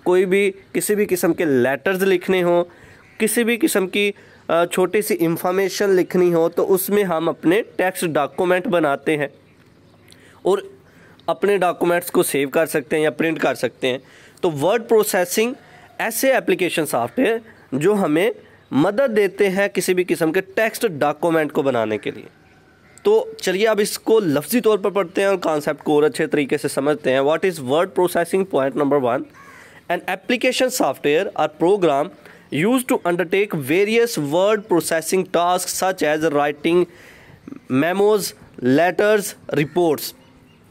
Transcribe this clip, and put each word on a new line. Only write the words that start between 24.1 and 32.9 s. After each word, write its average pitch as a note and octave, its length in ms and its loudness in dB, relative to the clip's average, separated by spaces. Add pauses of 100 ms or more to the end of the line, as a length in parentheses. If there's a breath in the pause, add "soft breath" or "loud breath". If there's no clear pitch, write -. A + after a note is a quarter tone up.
लफ्जी E3 420 0
तौर G#3+ 160 2
पर G3 120 -4
पढ़ते F#3+ 320 -2
हैं G3 60 2
और G3 100 2
कॉन्सेप्ट D#3 440 -2
को D3+ 140 0
और D3 80 6
अच्छे D3+ 240 0
तरीके D3 300 0
से D3 100 -6
समझते C#3+ 440 -2
हैं। C3+ 100 2
What D#3 180 2
is F3 200 -2
word C#3+ 280 0 (120)
processing? F3+ 460 0 (100)
Point C3+ 220 0
number C#3+ 260 2
one, B2 180 0 (680 loud breath)
an F3 80 -2 (100)
application B3 720 -2
software D3+ 440 0 (140)
or D#3 80 2 (160)
program E3+ 460 2 (440 loud breath)
used A3+ 340 0
to A#3 100 0 (100)